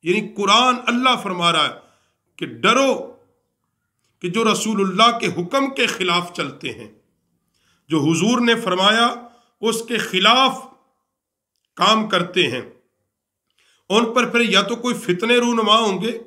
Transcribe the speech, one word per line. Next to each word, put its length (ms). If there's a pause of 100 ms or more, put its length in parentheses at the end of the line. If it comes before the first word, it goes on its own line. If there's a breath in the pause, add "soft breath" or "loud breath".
यानी 180 (100)
कुरान 460 (120)
अल्लाह 280
फरमा 340
रहा 120
है 180 (580 soft breath)
कि 60 (160)
डरो 320 (1300)
कि 60
जो 140
रसूलुल्लाह 760
के 120
हुक्म 380
के 180
खिलाफ 460
चलते 360
हैं, 260 (960)
जो 100
हुजूर 420
ने 160
फरमाया 500 (540 loud breath)
उसके 400
खिलाफ 540 (1200)
काम 300
करते 380
हैं, 160 (1300)
उन 240
पर 180
फिर 120
या 200
तो 140
कोई 180
फितने 440
रूनुमा 360
होंगे 520